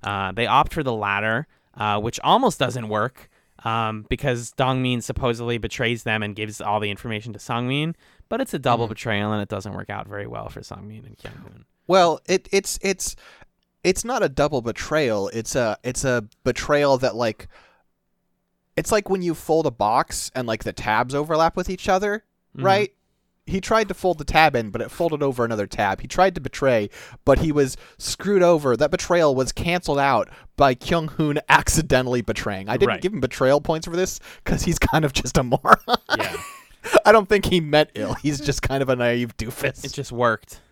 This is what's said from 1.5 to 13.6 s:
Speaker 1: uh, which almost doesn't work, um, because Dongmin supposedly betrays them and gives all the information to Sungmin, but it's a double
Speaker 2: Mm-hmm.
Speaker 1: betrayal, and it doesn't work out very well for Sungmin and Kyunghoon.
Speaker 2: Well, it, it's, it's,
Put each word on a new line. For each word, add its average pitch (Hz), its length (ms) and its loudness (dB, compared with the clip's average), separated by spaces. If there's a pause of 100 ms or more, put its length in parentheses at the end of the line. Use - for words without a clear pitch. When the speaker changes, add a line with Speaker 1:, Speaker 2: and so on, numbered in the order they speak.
Speaker 1:
uh, 104 240 -2
which 104 240 -6
almost 196 360 2
doesn't 117 320 -4
work, 107 400 -4 (340)
um, 110 460 -4
because 120 480 -4
Dongmin 127 440 0
supposedly 120 540 -2
betrays 117 460 -6
them 110 200 -2
and 104 140 -6
gives 107 240 -8
all 104 200 0
the 107 100 -4
information 110 420 -8
to 104 60 -14
Sungmin, 135 560 -4 (340)
but 330 140 -4
it's - 100 -6
a 175 60 -4
double 120 260 2
Speaker 2:
Mm-hmm. 110 60 -4
Speaker 1:
betrayal, 107 420 -2
and 107 80 -2
it 101 80 -6
doesn't 98 240 -8
work 98 160 -12
out 104 180 -10
very 101 200 -10
well 113 240 -10
for 104 100 -14
Sungmin 104 460 -16
and - 100 -20
Kyunghoon. - 480 -20 (220)
Speaker 2:
Well, 170 400 4
it, 185 260 0
it's, - 300 -2
it's, - 340 -4 (680)